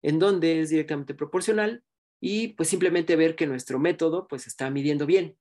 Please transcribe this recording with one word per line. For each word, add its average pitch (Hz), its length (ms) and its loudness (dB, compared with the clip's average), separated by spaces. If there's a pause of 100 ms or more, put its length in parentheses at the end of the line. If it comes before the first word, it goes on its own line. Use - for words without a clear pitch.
en 147 140 0
donde 165 440 2
es 156 80 -2
directamente 151 440 -2
proporcional, 208 680 -2 (360)
y 214 300 -2
pues 160 200 -4
simplemente 175 460 2
ver 160 200 4
que 160 120 -2
nuestro 131 320 -4
método, 165 480 0
pues, 131 200 -10
está 135 220 -8
midiendo 143 360 0
bien. 170 360 2